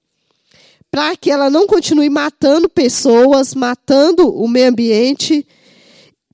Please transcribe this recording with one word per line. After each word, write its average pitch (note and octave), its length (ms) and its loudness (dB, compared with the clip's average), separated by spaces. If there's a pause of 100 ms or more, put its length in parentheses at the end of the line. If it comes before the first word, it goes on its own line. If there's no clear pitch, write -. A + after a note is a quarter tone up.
(920)
pra D4+ 240 -4
que - 140 -6
ela C#4 200 0
não E4 180 0
continue D#4 420 0
matando D4 580 0
pessoas, C4 880 2
matando C#4 800 0
o G#3+ 140 -4
meio B3+ 220 2
ambiente, A#3+ 760 -2 (880)